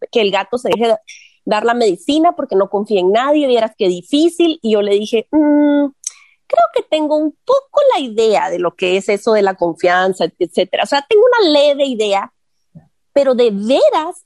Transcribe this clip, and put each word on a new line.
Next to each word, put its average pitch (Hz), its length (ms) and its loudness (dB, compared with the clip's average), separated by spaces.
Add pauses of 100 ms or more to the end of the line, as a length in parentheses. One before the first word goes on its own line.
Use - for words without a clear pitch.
(120)
que 233 100 0
el 202 100 0
gato 196 280 -4
se 240 100 -6
deje 220 260 0 (500)
dar 214 200 -2
la 233 80 0
medicina 285 600 0
porque 269 220 -6
no 196 140 0
confía 208 300 -2
en 180 120 0
nadie, 277 360 0
vieras 226 280 0
qué 202 120 -2
difícil. 311 720 -2
Y 220 120 -2
yo 208 100 2
le 202 100 -2
dije, 214 380 -2
"Mm, 294 560 2 (580)
creo 679 200 2 (100)
que 494 80 -4
tengo 302 340 -2
un 302 260 -4
poco 539 380 -2 (140)
la 349 60 -2
idea 214 500 0
de 175 80 -6
lo 170 160 -4
que 185 220 -2
es 196 120 -6
eso 208 240 -2
de 214 80 2
la 190 140 0
confianza, 180 680 -2 (120)
etcétera". - 460 -2
O - 20 -6
sea, 285 240 -2
tengo 427 160 4
una 466 240 2
leve 285 360 2
idea, 214 460 -4 (800)
pero 269 200 2
de 240 180 2
veras 311 760 0